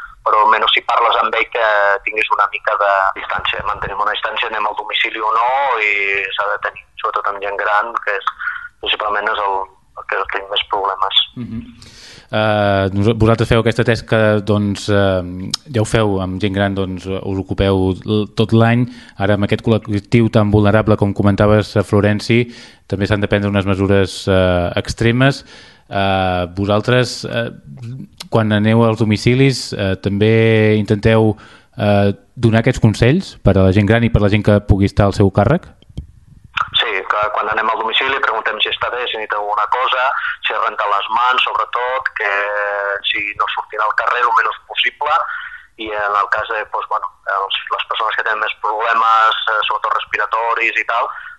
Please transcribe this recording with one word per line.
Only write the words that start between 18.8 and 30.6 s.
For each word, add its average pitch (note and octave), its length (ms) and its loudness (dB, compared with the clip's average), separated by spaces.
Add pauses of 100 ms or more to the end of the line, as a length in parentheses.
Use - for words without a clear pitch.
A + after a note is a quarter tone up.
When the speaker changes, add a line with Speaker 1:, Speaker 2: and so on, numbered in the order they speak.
Speaker 2:
Ara, G2+ 200 0
amb G2+ 100 0
aquest G#2+ 160 -2
col·lectiu A2 640 2
tan G#2 220 2
vulnerable, G#2 480 4
com G2+ 160 2
comentaves, G#2 600 4
eh, G#2 100 2
Florenci, G#2 540 2 (440)
també G2 220 -2
s'han G#2 160 0
de G2+ 80 -2
prendre G2+ 180 2
unes G2 160 2
mesures, G2 600 0
eh, F#2 480 2
extremes. A#2+ 720 0 (420)
Eh, F#2+ 600 0 (100)
vosaltres, G#2+ 680 0
eh, A#2 240 -6 (800)
quan A2 220 2
aneu A2 320 4
als A2 160 2
domicilis, A#2+ 720 2
eh, F#2+ 240 -2
també A2 800 4